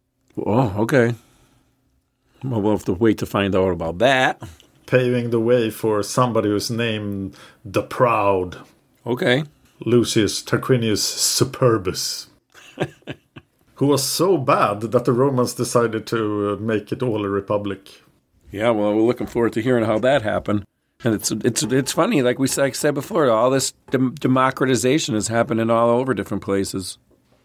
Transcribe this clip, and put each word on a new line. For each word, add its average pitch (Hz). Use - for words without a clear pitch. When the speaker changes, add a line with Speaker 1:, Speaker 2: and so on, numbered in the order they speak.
Speaker 1:
Oh, 107
okay. 117
Well, 120
we'll 104
have 98
to 101
wait 107
to 101
find 98
out 92
about 85
that. 131
Speaker 2:
Paving 123
the 117
way 113
for 107
somebody 110
who's 104
named 104
the 101
Proud. 101
Speaker 1:
Okay. 123
Speaker 2:
Lucius 110
Tarquinius 117
Superbus. -
<laughs> 135
Who 135
was 139
so 180
bad 131
that 117
the 135
Romans 123
decided 117
to, 104
uh, 98
make 110
it 110
all 110
a 98
republic. 98
Speaker 1:
Yeah, 107
well, 104
we're 110
looking 113
forward 117
to 113
hearing 120
how 107
that 127
happened. 101
And 113
it's, -
it's, 117
it's 127
funny, 214
like 123
we 135
s-, -
like 139
I -
said 147
before, 147
all 117
this 135
dem-, 127
democratization 131
is 104
happening 113
all 117
over 123
different 98
places. 98